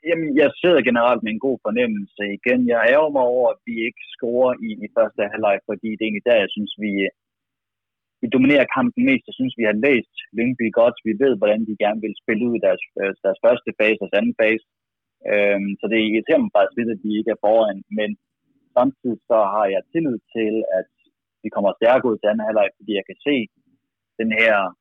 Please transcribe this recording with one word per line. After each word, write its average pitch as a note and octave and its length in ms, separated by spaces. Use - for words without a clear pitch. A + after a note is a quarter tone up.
Jamen, E3 220
jeg D3 80
sidder D#3+ 280
generelt A#2+ 340
med A2 100
en A2 140
god B2+ 100
fornemmelse. G#2+ 540
Igen, B2 220
jeg A#2 60
ærger D3+ 240
mig B2+ 80
over, B2 180
at - 140
vi A#2 80
ikke - 160
scorer B2 360
i, - 20
i - 20
første A2 240
halvleg, G#2 240
fordi G#2+ 240
det G2+ 80
er A2 80
egentlig G#2+ 220
der, A2 120
jeg F2+ 120
synes, G2+ 180
vi, G#2 60
vi A#3+ 140
dominerer C4+ 420
kampen B3 320
mest. C3 200
Jeg - 100
synes, C3 200
vi A#2 100
har G#2 80
læst B2+ 280
Lyngby A#2+ 300
godt. - 180
Vi A2 60
ved, C3+ 160
hvordan G#2+ 300
de G#2 140
gerne G#2+ 220
vil G#2+ 160
spille A2+ 260
ud A#2+ 100
i G#2 100
deres, F#2 160
øh, G2 120
deres F#2+ 200
første A#2+ 240
fase, G#2+ 220
deres G2 180
anden A#2 220
fase. A2 240
Øhm, G2+ 480
så - 120
det A2+ 80
irriterer A2 420
mig G#2+ 160
faktisk G2 200
lidt, A#2 180
at F#2 100
de G#2+ 140
ikke A2 160
er - 100
foran. G#2+ 320
Men G#2+ 120
samtidig B2 420
så A2+ 100
har G#2+ 200
jeg F#2 80
tillid D3+ 240
til, A2 180
at - 100
vi G#2+ 120
kommer G2+ 240
stærkt B2 300
ud A2 80
til G#2 120
anden G#2+ 200
halvleg, G#2 280
fordi G#2+ 220
jeg F#2+ 100
kan F#2+ 180
se D3 80
den A2+ 80
her A2 140